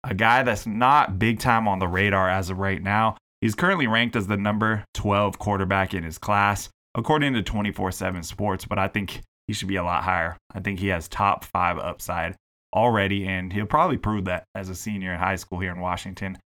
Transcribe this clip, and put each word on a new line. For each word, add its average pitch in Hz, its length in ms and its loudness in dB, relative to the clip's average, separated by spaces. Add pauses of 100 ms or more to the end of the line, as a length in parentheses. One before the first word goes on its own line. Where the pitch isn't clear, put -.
A 110 100 -4
guy 113 300 6
that's 113 220 0
not 117 520 4
big 110 220 2
time 113 280 2
on 95 120 0
the 92 80 0
radar 95 420 2
as 92 200 0
of 92 80 -4
right 95 240 -2
now. 104 340 2 (240)
He's 110 160 0
currently 175 320 2
ranked 117 300 2
as 95 100 0
the 104 80 0
number 104 480 0 (100)
twelve 101 460 0
quarterback 98 540 0
in 87 100 -4
his 80 140 -8
class, 101 500 0 (260)
according 143 420 2
to 107 80 0
twenty-four 101 480 -2
seven 92 320 -6
Sports, 98 420 -4
but - 140 -2
I 98 100 0
think - 320 -4 (260)
he - 60 -4
should 98 160 -6
be 98 80 0
a 90 60 -2
lot 87 200 0
higher. 87 320 0 (180)
I 98 60 -8
think 95 200 -4
he 98 100 0
has 85 180 -2
top - 380 0
five 90 320 0
upside 87 580 -6 (400)
already, 101 500 2
and 92 280 -4
he'll 104 120 -2
probably 156 300 2
prove 107 300 0
that 90 180 -2 (120)
as 95 140 -8
a 90 60 -8
senior 95 380 -6
in 85 60 -6
high 92 180 0
school 90 220 -8
here 92 120 -2
in 87 80 -10
Washington 92 580 -6 (120)